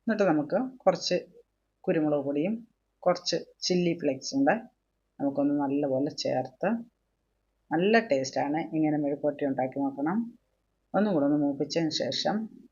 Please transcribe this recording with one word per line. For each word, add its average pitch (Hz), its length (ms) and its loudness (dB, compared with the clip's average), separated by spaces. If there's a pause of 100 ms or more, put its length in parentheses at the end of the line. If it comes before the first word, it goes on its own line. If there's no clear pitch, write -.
എന്നിട്ട് 208 300 2
നമുക്ക് 151 280 0 (240)
കുറച്ച് 180 340 2 (680)
കുരുമുളക് 151 420 2
പൊടിയും 156 300 0 (480)
കുറച്ച് 175 340 0 (280)
ചില്ലി 175 340 2
ഫ്ലേക്സും 135 400 -2
കൂടെ 151 140 6 (640)
നമുക്കൊന്ന് 143 440 0
നല്ലപോലെ 139 500 -2 (120)
ചേർത്ത്, 131 460 -2 (1000)
നല്ല 214 400 4
ടേസ്റ്റാണ്, 135 480 0 (160)
ഇങ്ങനെ 151 300 2
മെഴുക്കുവരട്ടി 143 460 -2
ഉണ്ടാക്കി 131 340 -2
നോക്കണം. 143 340 -2 (760)
ഒന്നും 208 180 2
കൂടെ 143 140 2
ഒന്ന് 151 160 2
മൂപ്പിച്ചതിന് 151 580 -2
ശേഷം 156 320 -2 (360)